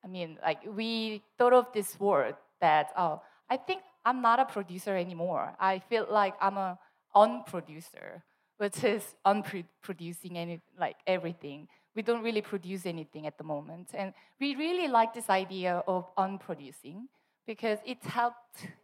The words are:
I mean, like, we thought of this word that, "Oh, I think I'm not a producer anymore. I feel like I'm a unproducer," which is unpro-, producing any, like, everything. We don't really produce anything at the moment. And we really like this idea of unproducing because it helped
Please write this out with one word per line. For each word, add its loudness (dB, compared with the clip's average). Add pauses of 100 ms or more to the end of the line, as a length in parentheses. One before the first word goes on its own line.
I -14
mean, -8
like, 0
we -4 (160)
thought 8
of 6
this -4
word 2 (240)
that, 4
"Oh, 0 (280)
I 0
think -6 (240)
I'm 2
not 6
a 4
producer -6
anymore. -2
I 2
feel -2
like 4
I'm 2
a -4 (340)
unproducer," 2 (340)
which -2
is 0 (100)
unpro-, 2 (160)
producing -10
any, -6 (180)
like, -2 (100)
everything. -4 (280)
We -4
don't 0
really 0
produce -8
anything -8
at -10
the -14
moment. -10
And -6 (260)
we -2
really -2
like 4
this -10
idea 0
of -2
unproducing -6 (360)
because -4
it -8
helped -4 (160)